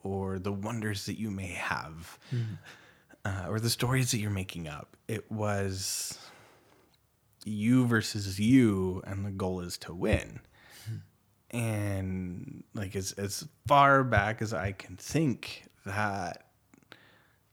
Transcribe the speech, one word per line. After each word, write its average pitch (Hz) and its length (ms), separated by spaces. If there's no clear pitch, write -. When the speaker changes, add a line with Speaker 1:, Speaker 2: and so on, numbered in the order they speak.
Speaker 1:
or 95 340
the 98 160
wonders 107 540
that - 120
you 110 120
may 95 220
have, 82 680
Speaker 2:
Mm-hmm. 117 220
Speaker 1:
uh, 95 240
or 107 100
the 117 120
stories 123 400
that 120 80
you're 104 100
making 92 380
up. - 280
It 107 240
was 101 880
you 113 420
versus 104 520
you, 101 680
and 98 200
the 101 60
goal 95 280
is 90 200
to - 140
win. 87 460
Speaker 2:
Hmm. - 680
Speaker 1:
And, 95 1080
like, 98 220
as, 95 180
as 101 320
far 139 380
back 110 360
as 110 120
I 95 180
can 95 240
think, - 720
that, 98 600